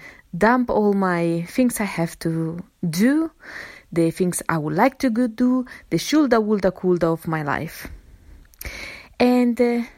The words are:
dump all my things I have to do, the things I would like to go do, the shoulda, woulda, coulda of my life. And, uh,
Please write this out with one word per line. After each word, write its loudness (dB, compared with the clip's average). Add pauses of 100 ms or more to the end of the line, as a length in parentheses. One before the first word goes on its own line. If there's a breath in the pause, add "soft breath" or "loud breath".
(360 loud breath)
dump 2
all 4
my 0
things 0
I -2
have -4
to -4 (260)
do, 2 (640 loud breath)
the 2
things -2
I 0
would -4
like 2
to 0
go 0
do, 0 (260 loud breath)
the 0
shoulda, 2
woulda, 0
coulda 0
of -4
my -2
life. -6 (1300 loud breath)
And, 4
uh, 0 (160 loud breath)